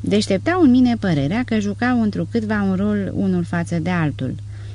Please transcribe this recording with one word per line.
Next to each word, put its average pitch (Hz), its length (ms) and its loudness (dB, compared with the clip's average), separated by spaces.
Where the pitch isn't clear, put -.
Deșteptau 208 600 0
în 269 80 8
mine 247 260 4
părerea 185 460 0
că 233 160 -2
jucau 226 440 0
întrucâtva 208 600 -2
un 190 120 0
rol 202 400 0
unul 180 300 0
față 170 340 -2
de 165 120 -2
altul 147 440 -2